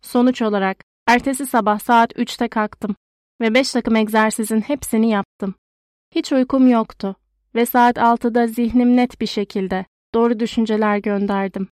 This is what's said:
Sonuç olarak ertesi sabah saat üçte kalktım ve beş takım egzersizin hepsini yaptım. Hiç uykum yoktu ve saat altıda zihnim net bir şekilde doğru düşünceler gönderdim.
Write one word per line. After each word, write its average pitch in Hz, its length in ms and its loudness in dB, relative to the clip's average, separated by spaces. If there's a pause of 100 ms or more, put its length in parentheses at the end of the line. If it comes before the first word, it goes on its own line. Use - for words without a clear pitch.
Sonuç 247 400 0
olarak 202 420 -2 (240)
ertesi 254 380 0
sabah 214 340 0
saat 233 400 2
üçte 233 280 -4
kalktım 214 480 -6 (460)
ve 226 120 0
beş 254 180 2
takım 233 240 0
egzersizin 220 640 0
hepsini 226 480 -2
yaptım. 196 460 -4 (600)
Hiç 330 160 -4
uykum 262 360 2
yoktu 220 480 0 (400)
ve 233 100 2
saat 240 320 2
altıda 233 500 2
zihnim 240 500 2
net 247 240 -2
bir 220 60 -2
şekilde 190 580 -4 (280)
doğru 233 260 2
düşünceler 214 580 0
gönderdim. 196 720 -4 (100)